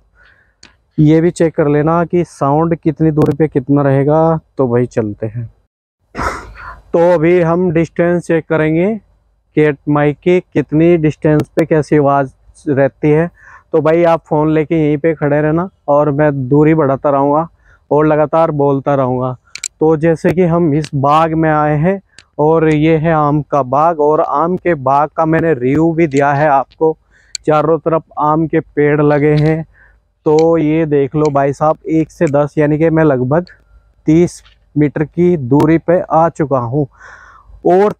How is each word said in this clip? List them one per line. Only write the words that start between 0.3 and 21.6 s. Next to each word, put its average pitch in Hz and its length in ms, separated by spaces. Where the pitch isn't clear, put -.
ये 156 240
भी 170 100
check 165 240
कर 156 120
लेना 156 380
कि 175 180
sound 156 520
कितनी 160 360
दूरी 151 260
पे 156 100
कितना 143 340
रहेगा। 147 580
तो 135 100
भाई 120 180
चलते 110 400
हैं। 113 200
तो 175 200
अभी 170 280
हम 170 300
distance 170 560
check 165 180
करेंगे 160 500
कि 151 140
mic 147 280
की 180 220
कितनी 160 440
distance 151 580
पे 165 100
कैसी 156 320
आवाज़ 139 340
रहती 139 400
है। 160 200
तो 160 100
भाई 160 220
आप 165 220
phone 156 280
लेके 156 220
यहीं 151 220
पे 165 160
खड़े 147 280
रहना 165 280
और 147 240
मैं 147 200
दूरी 151 240
बढ़ाता 147 360
रहूँगा 143 380
और 151 160
लगातार 156 440
बोलता 143 440
रहूँगा। 127 400
तो 160 180
जैसे 165 360
कि 185 120
हम 165 280
इस 156 220
बाग 156 380
में 160 160
आए 151 280